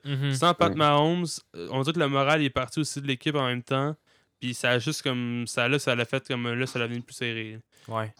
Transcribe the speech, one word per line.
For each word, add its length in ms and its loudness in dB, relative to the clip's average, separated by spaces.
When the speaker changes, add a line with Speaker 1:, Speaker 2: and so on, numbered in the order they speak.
Speaker 1:
Mhm. 300 -2
Speaker 2:
Sans 200 4
Pat 160 4
Speaker 3:
Ouais. 60 -2
Speaker 2:
Mahomes, 500 4
euh, 160 -8
on 100 0
dirait 120 0
que 40 -4
le 100 4
moral 340 4
est 80 2
parti 300 -4
aussi 200 -4
de 80 -8
l'équipe 260 -2
en 120 0
même 160 -2
temps. 340 0
Puis 140 -4
ça 160 0
a 80 4
juste 240 -4
comme, 440 -2
ça, 220 0
là, 100 2
ça 160 2
l'a 100 0
fait 220 -4
comme, 260 -2
là, 140 -2
ça 120 -6
l'a 80 -2
venu 140 -6
plus 140 -14
serré. 440 -6
Speaker 1:
Ouais. 300 -4